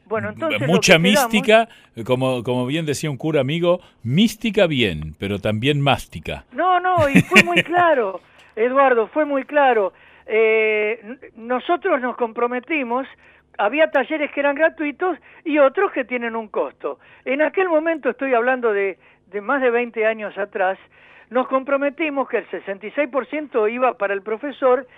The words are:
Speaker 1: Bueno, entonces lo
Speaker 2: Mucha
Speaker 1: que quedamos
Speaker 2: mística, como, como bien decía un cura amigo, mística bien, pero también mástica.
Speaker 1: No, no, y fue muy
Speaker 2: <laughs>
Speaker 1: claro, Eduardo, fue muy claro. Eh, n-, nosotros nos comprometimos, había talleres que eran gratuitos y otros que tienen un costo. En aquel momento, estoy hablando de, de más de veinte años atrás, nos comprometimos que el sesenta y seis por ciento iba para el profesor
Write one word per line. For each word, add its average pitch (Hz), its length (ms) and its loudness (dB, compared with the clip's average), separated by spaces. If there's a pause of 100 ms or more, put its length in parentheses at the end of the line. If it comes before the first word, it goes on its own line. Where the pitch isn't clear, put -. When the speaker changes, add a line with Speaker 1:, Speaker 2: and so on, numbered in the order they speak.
Speaker 1:
Bueno, 208 240 -6
entonces 254 320 -4
lo 135 60 -2
Speaker 2:
Mucha 180 300 6
Speaker 1:
que 160 60 2
quedamos 226 300 4
Speaker 2:
mística, 220 340 4 (380)
como, 127 380 0
como 123 220 -2
bien 156 200 -4
decía 147 260 -4
un 131 60 -8
cura 151 240 0
amigo, 170 400 0 (220)
mística 202 640 2
bien, 90 520 0
pero 101 200 -4
también 117 420 0
mástica. 110 720 -2
Speaker 1:
No, 349 260 2
no, 359 300 2
y 277 120 6
fue - 220 4
muy 339 200 2
Speaker 2:
<laughs> - 0 -
Speaker 1:
claro, 285 580 2 (340)
Eduardo, 247 520 2
fue 302 180 0
muy 277 180 -2
claro. 254 500 2 (320)
Eh, 220 800 0
n-, 226 140 -16 (180)
nosotros 254 680 -2
nos 247 140 -4
comprometimos, 240 880 -4 (520)
había 294 340 0
talleres 285 400 -2
que - 80 -6
eran 285 160 0
gratuitos 320 600 -2 (260)
y 302 140 0
otros 294 340 2
que 262 140 -4
tienen 233 320 -6
un 220 100 -8
costo. 143 520 -6 (260)
En 269 160 -2
aquel 320 260 0
momento, 320 420 0
estoy 269 240 -2
hablando 240 380 0
de, 196 260 -2 (300)
de 202 140 -10
más 254 200 -2
de 254 100 2
veinte 233 340 -2
años 220 320 -4
atrás, 196 400 -2 (520)
nos 247 180 -2
comprometimos 277 800 -2
que 240 120 -4
el - 100 -10
sesenta 196 380 -10
y 196 40 -10
seis 285 180 -2
por 240 180 -4
ciento 277 400 -2
iba 240 300 -2
para 196 160 -2
el 202 80 -4
profesor 254 680 -2 (100)